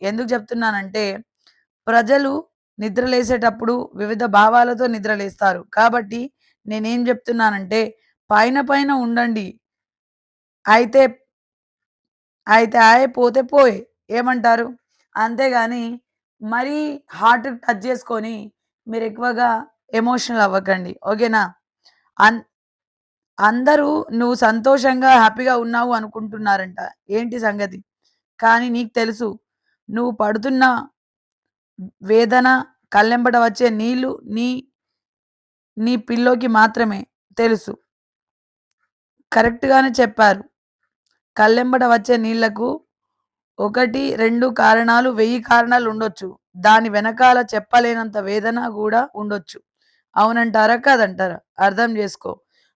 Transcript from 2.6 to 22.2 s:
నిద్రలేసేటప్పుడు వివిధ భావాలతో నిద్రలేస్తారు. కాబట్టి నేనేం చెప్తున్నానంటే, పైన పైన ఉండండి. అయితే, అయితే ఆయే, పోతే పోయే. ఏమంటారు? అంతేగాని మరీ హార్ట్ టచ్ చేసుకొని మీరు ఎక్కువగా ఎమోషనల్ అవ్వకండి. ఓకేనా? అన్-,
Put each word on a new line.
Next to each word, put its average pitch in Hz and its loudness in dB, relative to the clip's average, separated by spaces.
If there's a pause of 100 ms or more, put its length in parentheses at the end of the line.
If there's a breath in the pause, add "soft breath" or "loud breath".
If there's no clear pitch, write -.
నిద్రలేసేటప్పుడు 233 -2
వివిధ 208 -6
భావాలతో 233 2
నిద్రలేస్తారు. 202 -4
కాబట్టి 233 -2 (360)
నేనేం 220 -4
చెప్తున్నానంటే, 220 -2 (340)
పైన 233 2
పైన 277 0
ఉండండి. 233 -4 (1080)
అయితే, 233 4 (1200)
అయితే 226 4
ఆయే, 233 6
పోతే 247 0
పోయే. 247 2 (220)
ఏమంటారు? 233 0 (420)
అంతేగాని 233 -4 (400)
మరీ 285 -6 (100)
హార్ట్ 233 0
టచ్ 208 -4
చేసుకొని 226 -8 (360)
మీరు 226 -8
ఎక్కువగా 233 -4 (260)
ఎమోషనల్ 233 -2
అవ్వకండి. 190 -2
ఓకేనా? 214 -2 (640)
అన్-, 220 4 (1000)